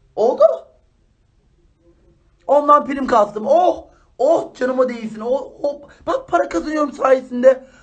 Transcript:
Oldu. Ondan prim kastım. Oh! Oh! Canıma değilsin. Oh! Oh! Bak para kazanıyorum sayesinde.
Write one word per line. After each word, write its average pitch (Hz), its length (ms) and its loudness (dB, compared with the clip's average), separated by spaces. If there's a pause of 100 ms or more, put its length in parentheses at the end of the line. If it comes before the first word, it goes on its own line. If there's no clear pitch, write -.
(160)
Oldu. 233 280 2 (2000)
Ondan 285 380 4
prim 269 220 -6
kastım. 214 400 0
Oh! 349 400 0 (300)
Oh! 294 380 0
Canıma 254 340 0
değilsin. 220 320 -10
Oh! 247 300 -4 (120)
Oh! 285 180 -6 (260)
Bak 523 200 -4
para 349 220 0
kazanıyorum 302 420 -4
sayesinde. 262 760 0 (180)